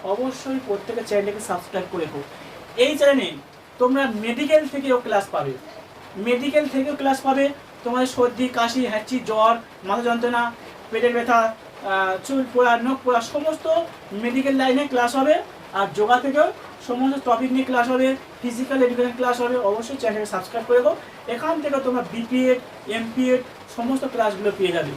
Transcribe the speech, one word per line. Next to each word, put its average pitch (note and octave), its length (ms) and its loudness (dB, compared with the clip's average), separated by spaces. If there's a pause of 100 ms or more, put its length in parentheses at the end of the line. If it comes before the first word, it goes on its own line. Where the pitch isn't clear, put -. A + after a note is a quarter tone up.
অবশ্যই B3+ 600 -4
প্রত্যেকের A3 400 -4
চ্যানেলটাকে G3+ 340 -2
সাবস্ক্রাইব - 520 -6
করে E3 120 -4
রেখো। C#3+ 160 -8 (560)
এই C#4+ 220 2
চ্যানেলে C#4 300 4 (500)
তোমরা C4 280 4
মেডিকেল A#3 640 2
থেকেও C4+ 300 0
ক্লাস G#3 320 0
পাবে, C#3+ 220 -4 (640)
মেডিকেল B3+ 520 0
থেকেও C4+ 280 -2
ক্লাস C4+ 240 0
পাবে। C#4 280 2 (360)
তোমাদের B3 220 0
সর্দি, B3 420 0
কাশি, A#3+ 380 0
হাঁচি, G#3+ 300 -4 (100)
জ্বর, A3 280 4 (300)
মাথা G#3 180 -2
যন্ত্রণা, A#3+ 400 0 (480)
পেটের A#3 220 2
ব্যথা, A#3 280 4
আহ, F#3+ 760 -2 (100)
চুল C4+ 200 0 (100)
পোড়া, B3 220 6
নখ C4 280 -2
পোড়া, B3 160 4
সমস্ত D#4 460 -4 (460)
মেডিকেল C4 440 0
লাইনে C4 300 4
ক্লাস A#3+ 300 2
হবে। D4 180 6 (380)
আর G3 220 0
যোগা G#3+ 240 4
থেকেও C#4 340 2 (340)
সমস্ত C4 300 0 (120)
টপিক A#3+ 240 2
নিয়ে C4 120 2
ক্লাস B3 240 2
হবে, B3+ 200 4 (340)
ফিজিক্যাল B3+ 400 0
এডুকেশন B3 340 2
ক্লাস B3 240 2
হবে। B3 160 0
অবশ্যই A#3 400 -2
চ্যানেলটাকে G#3+ 380 -2
সাবস্ক্রাইব A3+ 340 -6
করে A#3+ 100 6
রেখো। C#4+ 140 4 (360)
এখান D4 340 -2
থেকে C#4 180 0
তোমরা B3 220 0 (100)
বিপিএড, B3 460 2 (340)
এমপিএড B3+ 480 0 (360)
সমস্ত C4 360 -2
ক্লাসগুলো G#3 460 0
পেয়ে F3+ 140 2
যাবে। D3+ 240 -2